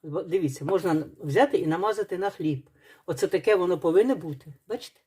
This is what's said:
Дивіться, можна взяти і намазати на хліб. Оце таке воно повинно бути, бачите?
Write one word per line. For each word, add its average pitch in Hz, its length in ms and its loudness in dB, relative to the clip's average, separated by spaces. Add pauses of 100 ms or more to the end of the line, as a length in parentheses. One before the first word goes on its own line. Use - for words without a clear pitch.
Дивіться, 160 600 -4
можна 165 400 2 (160)
взяти 202 380 2
і - 80 0
намазати 190 520 -2
на 196 120 -2
хліб. 156 400 -6 (360)
Оце 160 220 -2
таке 208 280 2
воно 180 220 2
повинно 196 380 4
бути, 151 380 -12 (140)
бачите? - 380 -12